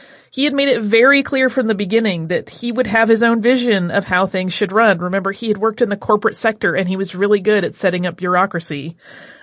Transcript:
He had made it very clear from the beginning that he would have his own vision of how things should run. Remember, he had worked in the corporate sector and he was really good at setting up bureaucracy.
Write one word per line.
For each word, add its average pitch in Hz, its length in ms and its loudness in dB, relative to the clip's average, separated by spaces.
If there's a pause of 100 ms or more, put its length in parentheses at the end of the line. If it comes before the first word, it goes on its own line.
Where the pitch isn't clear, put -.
(300)
He 262 140 -2
had 294 100 0
made 277 140 2
it 233 120 2
very 240 440 4
clear 262 260 0
from 247 160 0
the 220 80 0
beginning 196 540 -2
that - 200 -2
he - 220 -8
would 233 160 -2
have 220 220 2
his 226 160 4
own 233 180 2
vision 233 480 2
of 196 140 -2
how 185 220 0
things 185 280 -4
should 190 180 -2
run. 208 260 4
Remember, 185 340 -4
he 226 160 -8
had 208 100 0
worked 214 240 -2
in 220 60 2
the 202 80 -4
corporate 214 400 0
sector 214 380 -2
and 180 140 -2
he 185 80 -2
was 190 180 -6
really 202 260 2
good 202 240 2
at - 120 -6
setting 180 300 -2
up 175 100 -6
bureaucracy. 180 800 -2 (460)